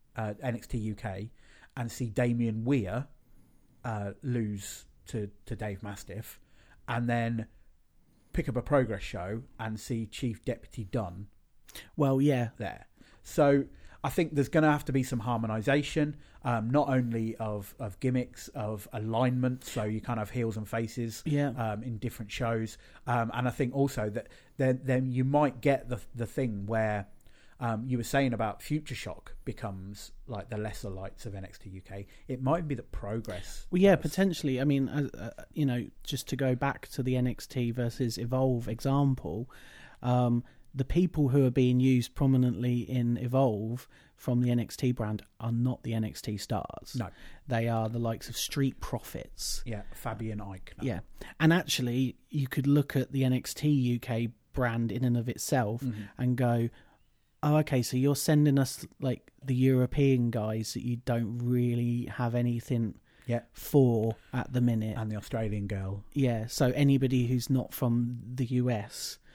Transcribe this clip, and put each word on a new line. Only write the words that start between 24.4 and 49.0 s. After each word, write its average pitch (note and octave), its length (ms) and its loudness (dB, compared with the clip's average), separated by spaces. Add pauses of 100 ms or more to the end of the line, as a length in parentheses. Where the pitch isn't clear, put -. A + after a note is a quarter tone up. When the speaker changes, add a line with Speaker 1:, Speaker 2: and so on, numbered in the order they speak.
Speaker 1:
then, B2+ 260 2
then C3 280 0
you B2+ 120 2
might C#3 380 2
get C#3 280 2
the, A2+ 100 -4 (140)
the A#2 140 -4
thing A2 400 -2
where, G#2+ 400 0 (520)
um, A#2 280 -2
you B2+ 100 0
were A#2 60 -2
saying C3+ 300 2
about G#2+ 280 -2
Future D3+ 340 -4
Shock - 380 -10 (120)
becomes, G2+ 640 -10 (160)
like, G#2 220 -10
the A2 80 -6
lesser G#2 320 -6
lights G2 360 -10
of G2+ 100 -8
N F#2+ 100 -10
X - 120 -16
T G2 120 -16
U F#2 120 -12
K. G2+ 240 -12 (220)
It C3 160 -6
might D#3+ 240 2
be C#3+ 80 -2
that G2 160 -12
Progress G#2 800 -6
Speaker 2:
Well, F3+ 100 4
yeah, G3 140 8
Speaker 1:
does. - 60 2 (100)
Speaker 2:
potentially. D#3 480 0
I C#3 60 2
mean, C#3 240 2
uh, C#3+ 180 -2 (100)
uh, - 260 -10 (100)
you D3+ 120 0
know, A#2+ 220 0 (160)
just - 240 -6
to - 80 -4
go C3 180 2
back C3+ 360 -2
to - 120 -6
the B2+ 140 2
N B2+ 120 2
X - 200 -6
T A#2+ 240 -2
versus A#2 460 -2
Evolve A#2+ 500 0
example, B2+ 800 0 (540)
um, B2 400 4 (300)
the C3 100 -2
people D#3 460 2
who C3+ 160 6
are B2+ 60 6
being B2+ 280 4
used B2+ 340 4
prominently B2 680 4
in A#2+ 340 0
Evolve A#2+ 720 0 (300)
from B2 240 0
the B2 100 2
N A#2+ 80 4
X - 160 -4
T B2 160 0
brand G#2+ 320 -2 (160)
are A#2 140 -2
not A#2+ 300 0
the A2+ 100 -4
N A2 100 0
X - 180 -6
T G#2+ 140 -4
stars. - 640 -6
Speaker 1:
No. G2+ 100 -4 (400)
Speaker 2:
They A#2 220 0
are A2+ 180 0
the A#2 120 -4
likes A#2 280 -4
of - 80 -10
Street - 460 -2
Profits. - 840 -6